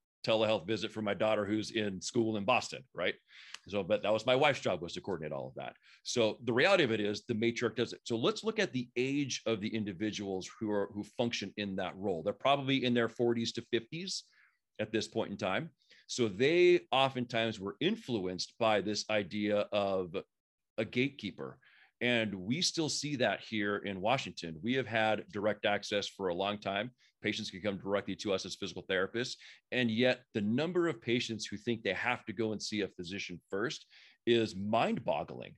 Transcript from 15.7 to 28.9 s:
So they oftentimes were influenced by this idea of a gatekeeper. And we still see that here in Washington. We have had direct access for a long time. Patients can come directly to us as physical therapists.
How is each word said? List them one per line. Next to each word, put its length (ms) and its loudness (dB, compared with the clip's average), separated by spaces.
So 160 2
they 540 6
oftentimes 680 2
were 200 -6
influenced 800 -2
by 220 4
this 300 -2
idea 640 2
of 440 0
a 60 0
gatekeeper. 760 -4
And 340 2
we 280 -2
still 260 0
see 280 -4
that 240 2
here 380 -2
in 220 -4
Washington. 640 -2
We 120 -2
have 120 0
had 460 2
direct 340 -2
access 420 0
for 200 -4
a 60 0
long 240 -2
time. 340 -4
Patients 280 -4
can 100 -14
come 160 -2
directly 400 -2
to 160 -2
us 140 -2
as 80 -8
physical 300 -8
therapists. 500 0